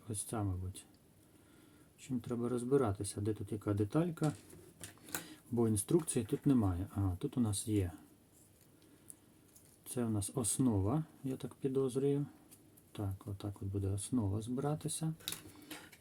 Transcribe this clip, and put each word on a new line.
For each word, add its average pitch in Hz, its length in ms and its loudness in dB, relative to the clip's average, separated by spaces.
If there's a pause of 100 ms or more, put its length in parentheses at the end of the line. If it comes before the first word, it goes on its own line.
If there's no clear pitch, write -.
ось 107 160 -6
ця, 117 180 -4
мабуть. 92 440 -4 (1120)
Чим 127 220 -4
треба 120 280 -2
розбиратися, 120 720 2
де 104 140 0
тут - 180 -8
яка 104 220 0
деталька, 156 580 2 (1200)
бо 117 180 4
інструкції 123 560 2
тут - 220 -2
немає. 101 480 4
Ага, 95 260 0
тут - 160 -4
у 123 40 4
нас 107 280 0
є. 98 240 2 (2000)
Це 120 100 0
у 113 40 0
нас 104 260 0
основа, 123 720 4 (200)
я 131 120 -2
так - 180 -8
підозрюю. 135 720 2 (640)
Так, 101 340 -4
отак 101 360 -6
от 98 60 -2
буде 98 200 0
основа 101 540 0
збиратися. 156 720 -2 (880)